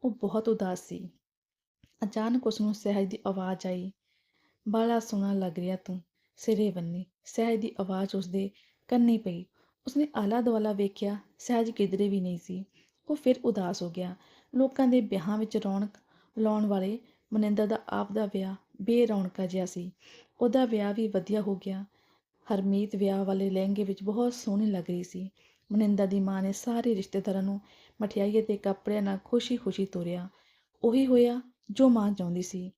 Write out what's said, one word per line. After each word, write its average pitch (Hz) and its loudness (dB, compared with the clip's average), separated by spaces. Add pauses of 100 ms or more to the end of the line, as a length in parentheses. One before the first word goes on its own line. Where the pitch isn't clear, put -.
ਉਹ 254 0
ਬਹੁਤ 208 -2
ਉਦਾਸ 190 0
ਸੀ। 180 -12 (920)
ਅਚਾਨਕ 226 -2
ਉਸਨੂੰ 214 0
ਸਹਿਜ 202 -2
ਦੀ - -8
ਆਵਾਜ਼ 185 -4
ਆਈ, 180 -6 (800)
"ਬਾਲਾ 226 2
ਸੋਹਣਾ 202 -2
ਲੱਗ 185 -2
ਰਿਹਾ 180 -2
ਤੂੰ, 185 -8 (340)
ਸਿਰੇ 208 0
ਬੰਨੀ।" 175 -6 (200)
ਸਹਿਜ 226 0
ਦੀ 220 -4
ਆਵਾਜ਼ 190 -2
ਉਸਦੇ 196 -4 (380)
ਕੰਨੀ 240 4
ਪਈ। 180 -6 (420)
ਉਸਨੇ 277 0
ਆਲਾ 220 0
ਦੁਆਲਾ 220 2
ਵੇਖਿਆ, 202 -2 (200)
ਸਹਿਜ 233 0
ਕਿਧਰੇ 202 0
ਵੀ 196 0
ਨਹੀਂ 180 -2
ਸੀ। 185 -10 (440)
ਉਹ 302 2
ਫਿਰ 254 4 (100)
ਉਦਾਸ 196 0
ਹੋ 175 -4
ਗਿਆ। 180 -8 (400)
ਲੋਕਾਂ 262 4
ਦੇ 247 6
ਵਿਆਹਾਂ 202 -2
ਵਿੱਚ 220 -2
ਰੌਣਕ 196 -2 (400)
ਲਾਉਣ 214 2
ਵਾਲੇ 202 0 (340)
ਮਨਿੰਦਰ 208 2
ਦਾ 214 0 (100)
ਆਪ 202 -2
ਦਾ 214 0
ਵਿਆਹ 190 -4 (260)
ਬੇਰੌਣਕਾ 202 2
ਜਿਹਾ 180 -2
ਸੀ। 185 -8 (500)
ਉਹਦਾ 247 4
ਵਿਆਹ 208 0
ਵੀ 220 -2
ਵਧੀਆ 202 -2
ਹੋ 202 -2
ਗਿਆ। 190 -8 (680)
ਹਰਮੀਤ 202 0
ਵਿਆਹ 196 0
ਵਾਲੇ 196 0
ਲਹਿੰਗੇ 196 0
ਵਿੱਚ 196 -4
ਬਹੁਤ 233 0
ਸੋਹਣੀ 214 -2
ਲੱਗ 190 0
ਰਹੀ 180 -4
ਸੀ। 185 -10 (420)
ਮਨਿੰਦਰ 208 4
ਦੀ 196 0
ਮਾਂ 190 0
ਨੇ 190 0
ਸਾਰੇ 233 0
ਰਿਸ਼ਤੇਦਾਰਾਂ 190 -2
ਨੂੰ 202 -2 (400)
ਮਠਿਆਈ 208 2
ਅਤੇ 214 0
ਕੱਪੜਿਆਂ 208 -2
ਨਾਲ 196 0
ਖੁਸ਼ੀ-ਖੁਸ਼ੀ 233 -2
ਤੋਰਿਆ। 175 -6 (540)
ਉਹੀ 254 4
ਹੋਇਆ 247 4 (300)
ਜੋ 262 6
ਮਾਂ 214 4
ਚਾਹੁੰਦੀ 180 -2
ਸੀ। 185 -8